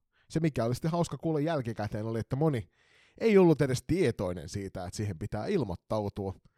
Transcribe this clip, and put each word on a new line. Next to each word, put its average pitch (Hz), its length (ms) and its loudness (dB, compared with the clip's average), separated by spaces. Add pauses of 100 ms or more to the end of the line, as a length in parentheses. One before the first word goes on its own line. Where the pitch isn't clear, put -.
(300)
se, 165 100 -2
mikä 135 240 0
oli 123 100 0
sitten 160 160 -4
hauska 170 280 -2
kuulla 156 220 -2
jälkikäteen, 117 640 -4
oli, 113 120 -4
että 110 180 -4
moni 139 320 0 (500)
ei 208 200 6
ollut 165 240 8
edes 131 240 0
tietoinen 101 640 0
siitä, 98 360 -8
että 92 120 -10
siihen 104 220 -4
pitää 107 280 -6
ilmoittautua. 104 880 -4 (240)